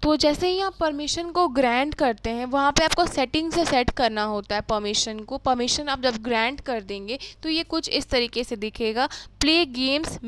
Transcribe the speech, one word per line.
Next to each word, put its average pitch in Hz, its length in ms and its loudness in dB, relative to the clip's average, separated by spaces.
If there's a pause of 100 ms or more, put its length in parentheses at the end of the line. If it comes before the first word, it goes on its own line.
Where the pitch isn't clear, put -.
तो 302 140 6
जैसे 349 320 4
ही 370 120 0
आप 381 200 -2
परमिशन 311 500 -2
को 349 180 2
ग्रांट 254 460 2
करते 233 360 0
हैं, 233 160 -4
वहाँ 277 260 2
पे 311 120 4
आपको 330 220 2
सेटिंग 311 460 -2
से 339 120 2
सेट 254 260 2
करना 220 340 0
होता 208 300 -4
है 208 60 0
परमिशन 214 600 -2
को। 240 180 -8
परमिशन 254 500 2
आप 269 120 -2
जब 247 160 2
ग्रांट 233 440 0
कर 233 220 -4
देंगे 202 360 -8 (240)
तो 311 60 -4
ये 320 140 0
कुछ 320 260 -4
इस - 220 -2
तरीके 240 340 0
से 240 120 -6
दिखेगा, 220 520 -2 (320)
"Play 320 240 4 (140)
games, 269 340 0 (160)